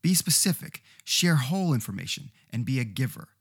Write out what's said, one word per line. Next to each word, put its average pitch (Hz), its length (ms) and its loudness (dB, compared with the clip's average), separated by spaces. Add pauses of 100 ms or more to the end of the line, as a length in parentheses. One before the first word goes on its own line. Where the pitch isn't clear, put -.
be 175 100 4
specific, - 680 0 (200)
share 175 320 2
whole 160 380 2
information, 104 560 -4 (220)
and 117 140 -4
be 131 140 0
a 123 40 0
giver 117 460 -6 (120)